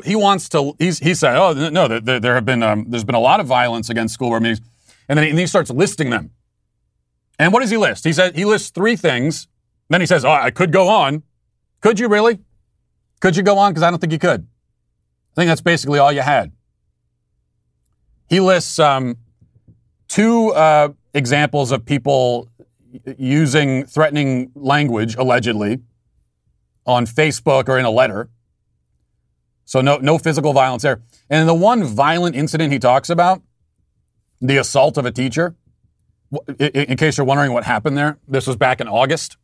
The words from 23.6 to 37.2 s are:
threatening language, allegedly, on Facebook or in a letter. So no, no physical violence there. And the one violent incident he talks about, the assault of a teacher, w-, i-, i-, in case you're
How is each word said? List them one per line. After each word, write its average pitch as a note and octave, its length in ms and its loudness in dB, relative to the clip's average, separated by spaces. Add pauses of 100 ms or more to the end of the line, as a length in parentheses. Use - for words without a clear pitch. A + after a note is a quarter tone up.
threatening C#3+ 680 -2
language, C3 600 -2
allegedly, A#2+ 680 -2 (1040)
on B2 200 0
Facebook C3+ 640 0
or C3 80 2
in B2+ 80 0
a A2+ 60 0
letter. A#2 380 0 (1400)
So C3 160 -2
no, C#3+ 160 2
no D3 200 0
physical D#3 340 -2
violence C3 300 2
there. A#2+ 200 -2 (280)
And D#3+ 180 2
the E3 60 4
one G3+ 300 2
violent D3+ 520 0
incident D3+ 380 -2
he C3 60 -2
talks B2+ 300 2
about, F3 320 0 (1000)
the C3+ 160 2
assault C3+ 400 0
of C3 80 -4
a B2 60 -4
teacher, C3 440 -4 (760)
w-, C#3 280 -10
i-, D3 200 0
i-, C#3+ 60 0
in B2 120 -4
case D#3 200 0
you're C#3+ 80 -2